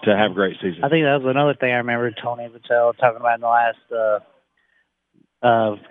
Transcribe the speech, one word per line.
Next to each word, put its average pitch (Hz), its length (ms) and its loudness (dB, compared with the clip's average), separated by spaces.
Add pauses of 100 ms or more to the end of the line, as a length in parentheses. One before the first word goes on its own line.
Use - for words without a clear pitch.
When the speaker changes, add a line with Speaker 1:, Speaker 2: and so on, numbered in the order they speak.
Speaker 1:
to 107 100 4
have 101 200 0
great 92 260 -2
seasons. 85 240 -6
Speaker 2:
I 143 60 -2
think 160 160 2
that 139 160 0
was 131 80 -2
another 143 240 2
thing 127 180 -2
I 123 40 0
remember 120 340 -2
Tony 120 380 -8
Vitello 120 500 0
talking 117 220 0
about 120 160 0
in 117 40 -8
the 120 80 -4
last, 117 300 2 (120)
uh, 110 280 0 (1200)
uh, 113 340 2 (140)